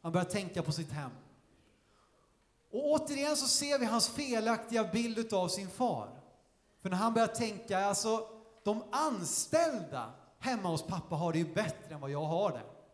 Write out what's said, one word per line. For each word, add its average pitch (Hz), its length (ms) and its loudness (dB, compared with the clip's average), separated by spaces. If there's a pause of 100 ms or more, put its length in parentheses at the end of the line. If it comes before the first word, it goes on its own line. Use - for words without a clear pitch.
Han 165 100 -6
börjar 180 120 2
tänka 185 380 -4
på 156 100 -2
sitt 151 180 -4
hem. 139 200 -6 (1600)
Och 285 180 0
återigen 294 460 2
så 262 100 0
ser 285 320 2
vi 240 80 2
hans 220 220 4
felaktiga 226 760 0
bild 220 340 0
utav 196 300 0
sin 190 220 -4
far. 156 380 -2 (760)
För 190 80 -2
när 180 60 2
han 226 180 2
börjar 226 140 6
tänka, 202 560 -2
alltså, 220 440 2 (360)
de 214 180 2 (100)
anställda 220 1200 0 (260)
hemma 220 300 -2
hos 165 140 0
pappa 165 340 -4
har 165 160 0
det 156 60 2
ju 165 160 0
bättre 160 400 -4
än 147 60 -12
vad 139 100 -8
jag 143 140 -4
har 165 280 0
det. 113 100 -8 (320)